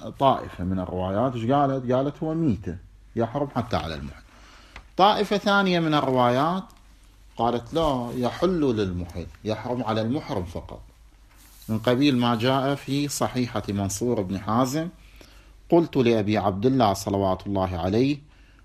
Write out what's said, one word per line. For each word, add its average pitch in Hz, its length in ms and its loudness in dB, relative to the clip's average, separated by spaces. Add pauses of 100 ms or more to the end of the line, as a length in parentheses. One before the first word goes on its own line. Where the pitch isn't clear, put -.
(200)
طائفة 127 440 2
من 92 160 -2
الروايات. 95 560 -2
إيش 117 160 -2
قالت؟ 135 400 2
قالت: 139 320 -2
"هو 156 100 -4
ميتة 120 440 -2 (380)
يحرم 120 400 -2
حتى 110 220 -2
على 80 180 -6
المحل". 69 260 -12 (760)
طائفة 202 400 4
ثانية 196 420 2
من 160 140 0
الروايات 135 680 2 (760)
قالت: 117 360 -2
"لا، 135 420 0
يحل 143 460 0
للمحل، 92 640 -2 (160)
يحرم 110 400 -4
على 110 180 -2
المحرم 120 420 -4
فقط"، - 380 -12 (880)
من 110 100 0
قبيل 123 380 2
ما 120 180 2
جاء 131 400 0
في 143 320 -4
صحيحة 120 640 -2
منصور 104 520 -2
بن 92 180 -4
حازم: 131 500 0 (800)
قلت 170 280 4
لأبي 110 400 4
عبد 98 280 2
الله 127 280 6
صلوات 98 540 0
الله 95 300 0
عليه: 117 500 0 (360)